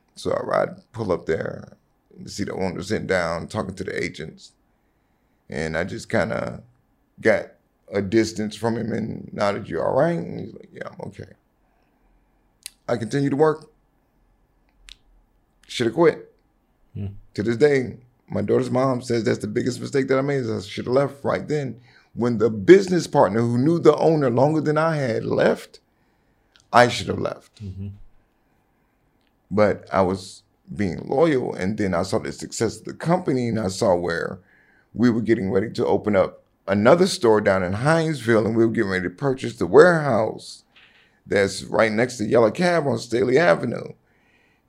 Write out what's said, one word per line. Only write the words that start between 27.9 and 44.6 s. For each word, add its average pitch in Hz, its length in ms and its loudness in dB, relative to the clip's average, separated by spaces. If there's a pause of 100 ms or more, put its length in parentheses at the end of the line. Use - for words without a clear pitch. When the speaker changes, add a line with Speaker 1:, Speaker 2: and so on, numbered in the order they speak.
Speaker 1:
But 101 400 0
I 95 100 2
was 95 420 -4 (300)
being 92 360 -6
loyal, 147 440 2
and 101 240 -4
then 98 160 -2
I 85 100 0
saw 95 160 -4
the 71 120 -6
success 90 480 -6
of - 60 -20
the 67 80 -10
company, 156 560 -2
and 110 100 -2
I 95 80 -4
saw 95 280 2
where 85 440 -4 (540)
we 117 160 4
were 117 120 0
getting 101 300 0
ready 98 200 0
to 113 140 -4
open 98 300 0
up 90 260 2 (260)
another 123 380 6
store 110 360 4
down 95 220 2
in 90 100 -2
Hinesville, 127 720 0
and 113 100 -2
we 113 100 4
were 113 60 0
getting 104 200 -2
ready 92 120 0
to 87 60 -4
purchase 131 480 -6
the 87 100 -2
warehouse 139 960 4 (680)
that's 101 360 0
right 110 260 2
next 123 260 0
to 107 80 -4
Yellow 117 240 4
Cab 170 380 0
on 117 100 0
Staley 120 400 0
Avenue, 160 540 2 (760)